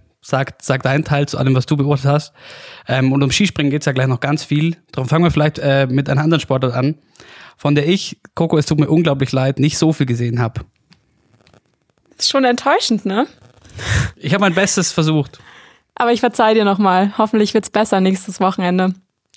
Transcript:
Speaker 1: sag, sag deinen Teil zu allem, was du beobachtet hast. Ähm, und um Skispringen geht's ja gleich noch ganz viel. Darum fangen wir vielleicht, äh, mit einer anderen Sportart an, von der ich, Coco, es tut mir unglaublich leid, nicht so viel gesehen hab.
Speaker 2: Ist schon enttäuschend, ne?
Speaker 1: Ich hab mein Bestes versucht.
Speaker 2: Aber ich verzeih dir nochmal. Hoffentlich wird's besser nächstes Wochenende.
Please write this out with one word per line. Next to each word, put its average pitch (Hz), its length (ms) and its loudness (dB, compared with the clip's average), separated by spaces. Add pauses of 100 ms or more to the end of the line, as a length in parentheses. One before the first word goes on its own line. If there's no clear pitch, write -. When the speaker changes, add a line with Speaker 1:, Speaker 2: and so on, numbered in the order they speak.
(200)
Speaker 1:
sag, - 420 -4
sag 135 220 -2
deinen 139 200 0
Teil 143 220 0
zu - 100 -8
allem, 131 200 2
was 127 100 0
du 151 100 0
beobachtet 139 320 0
hast. 147 240 0 (540)
Ähm, 131 240 0
und 139 140 2
um 131 80 0
Skispringen 156 400 0
geht's 151 140 -2
ja 147 60 0
gleich 131 140 0
noch 131 140 -2
ganz 147 240 -2
viel. 156 320 -2 (160)
Darum 127 160 -4
fangen 165 160 2
wir 160 80 2
vielleicht, 151 260 0
äh, 139 320 0
mit 135 180 0
einer 135 140 0
anderen 160 160 2
Sportart 131 360 -2
an, 135 220 -2 (600)
von 143 180 0
der 147 140 2
ich, - 320 -2 (160)
Coco, 165 200 0
es 151 100 2
tut 151 120 0
mir 147 100 2
unglaublich 143 440 0
leid, 131 260 0
nicht 147 200 0
so 160 140 2
viel 143 140 -2
gesehen 120 340 -2
hab. 113 240 -4 (1500)
Speaker 2:
Ist - 140 -4
schon 269 140 2
enttäuschend, 247 600 0
ne? 202 220 -2 (880)
Speaker 1:
Ich 143 180 -6
hab 196 80 2
mein 190 140 2
Bestes 190 380 0
versucht. 156 480 -2 (560)
Speaker 2:
Aber 240 160 2
ich 233 80 0
verzeih 220 340 2
dir 220 100 4
nochmal. 196 540 2
Hoffentlich 214 340 2
wird's 208 180 0
besser 214 300 2
nächstes 190 380 -2
Wochenende. 185 560 0 (420)